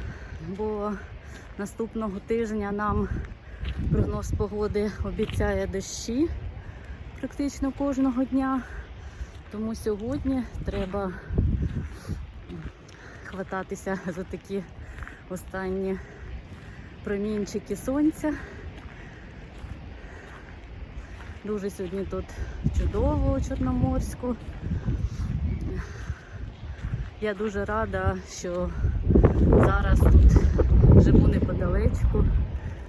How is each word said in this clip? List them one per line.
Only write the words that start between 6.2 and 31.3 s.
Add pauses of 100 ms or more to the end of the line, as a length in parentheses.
практично
кожного
дня. (920)
Тому
сьогодні (220)
треба (2000)
хвататися
за
такі (680)
останні (1040)
промінчики
сонця. (3000)
Дуже
сьогодні
тут (540)
чудово
у
Чорноморську. (2750)
Я
дуже
рада, (140)
що (960)
зараз
тут
живу
неподалечку, (640)